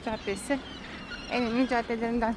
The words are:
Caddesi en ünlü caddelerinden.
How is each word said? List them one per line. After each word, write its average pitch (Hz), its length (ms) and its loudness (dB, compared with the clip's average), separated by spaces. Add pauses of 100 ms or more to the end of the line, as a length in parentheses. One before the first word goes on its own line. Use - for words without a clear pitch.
Caddesi 220 540 0 (720)
en 247 100 2
ünlü 240 260 4
caddelerinden. 233 680 2